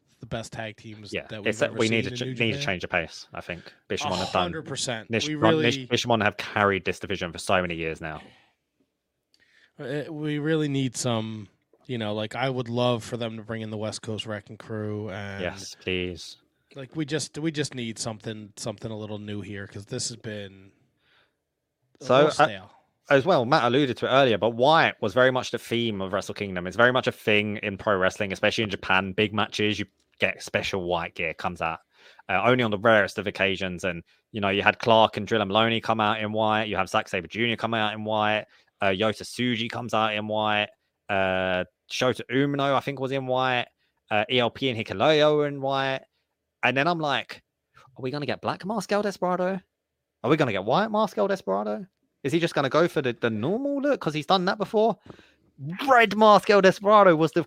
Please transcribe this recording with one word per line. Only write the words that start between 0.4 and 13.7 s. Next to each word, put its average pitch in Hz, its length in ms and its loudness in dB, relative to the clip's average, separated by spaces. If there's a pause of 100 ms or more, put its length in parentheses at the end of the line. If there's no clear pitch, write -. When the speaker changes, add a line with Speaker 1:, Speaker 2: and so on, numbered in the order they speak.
Speaker 1:
tag 110 240 -10
teams 107 380 -16
Speaker 2:
Yeah, 82 160 -6
Speaker 1:
that 107 100 -10
we've 101 80 -4
Speaker 2:
it's 104 120 -2
that - 100 0
Speaker 1:
ever - 100 -10
Speaker 2:
we 113 80 2
need 113 160 2
Speaker 1:
seen 123 140 -6
Speaker 2:
to 127 80 -6
Speaker 1:
in 127 100 -6
Speaker 2:
ch-, 117 40 -14
Speaker 1:
New 117 60 2
Speaker 2:
need 110 60 0
to 98 80 -4
Speaker 1:
Japan." 143 60 -4
Speaker 2:
change 92 160 -2
the - 80 -8
pace, - 440 -4
I 85 60 -10
think. - 340 -12 (160)
Bishamon 92 280 -2
have 92 160 -4
done, 95 80 2
Speaker 1:
A - 20 2
hundred 160 220 -6
percent. 123 440 -6
Speaker 2:
Nish-, 113 200 0
Speaker 1:
We 151 60 -4
Speaker 2:
Nish-, 143 60 -2
Speaker 1:
really 123 460 2
Speaker 2:
Bishamon 120 340 2
have 101 140 2
carried 101 480 0
this - 160 -4
division 90 320 -6
for 85 60 -12
so 92 240 2
many 87 140 -4
years 80 260 -6
now. 78 200 -10 (1600)
Speaker 1:
Uh, 143 320 -6
we 151 280 -4
really 151 280 0
need 135 300 -2
some, 110 500 -2 (380)
you 127 120 -8
know, 107 160 -4
like, 107 220 -6
I 127 140 0
would 127 180 -4
love 120 380 0
for - 100 -8
them 113 220 -6
to 110 60 -14
bring 113 180 -8
in 110 80 -8
the 110 80 -8